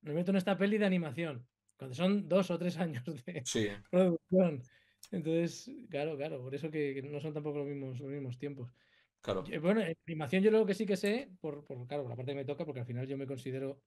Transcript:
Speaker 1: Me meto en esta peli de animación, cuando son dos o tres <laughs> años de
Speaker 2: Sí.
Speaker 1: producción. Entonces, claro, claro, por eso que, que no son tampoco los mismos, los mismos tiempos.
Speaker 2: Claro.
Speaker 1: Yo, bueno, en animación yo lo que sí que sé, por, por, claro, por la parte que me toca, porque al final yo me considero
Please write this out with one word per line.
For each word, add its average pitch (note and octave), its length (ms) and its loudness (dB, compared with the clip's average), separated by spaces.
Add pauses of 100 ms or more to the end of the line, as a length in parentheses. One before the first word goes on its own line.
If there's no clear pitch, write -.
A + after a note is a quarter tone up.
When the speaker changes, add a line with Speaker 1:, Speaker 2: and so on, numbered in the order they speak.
Speaker 1:
Me D3+ 120 -4
meto F3 160 2
en G3 60 6
esta F#3+ 240 2
peli G#3 180 4
de G#3 80 4
animación, D#3+ 600 0 (300)
cuando C3 180 -10
son F#3 340 2
dos F3+ 220 4
o E3+ 80 0
tres F3 180 0
<laughs> F3 80 0
años C#3 200 -4 (200)
de D#3 200 -8
Speaker 2:
Sí. A2 240 0 (220)
Speaker 1:
producción. F3+ 720 4 (480)
Entonces, E3 600 0 (200)
claro, D3 260 -2
claro, C#3+ 260 -4
por C3 120 -8
eso D3 160 -4
que, D3 240 0
que C3+ 80 -6
no C#3+ 180 -6
son D#3 140 -4
tampoco D3 240 -4
los C#3+ 100 -2
mismos, C3+ 320 -6
los C3+ 100 -8
mismos C3+ 280 -6
tiempos. C3+ 340 -8 (500)
Speaker 2:
Claro. F#2+ 220 -2
Speaker 1:
Yo, - 160 -4
bueno, G3 220 4
en E3 140 -2 (100)
animación D#3+ 360 2
yo G#3+ 80 8
lo G#3+ 160 6
que G3 80 2
sí G#3+ 120 -2
que G3 100 2
sé, G#3+ 340 0 (100)
por, D3 240 -6
por, B2 220 -10
claro, C#3+ 180 -4
por B2 60 -6
la A#2 60 -8
parte B2+ 160 -6
que C#3 40 -4
me C#3 80 -4
toca, C#3+ 200 -4
porque C#3 160 -6
al B2 60 -4
final A#2+ 200 -4
yo C3+ 120 -4
me C#3 80 -4
considero C3+ 600 -6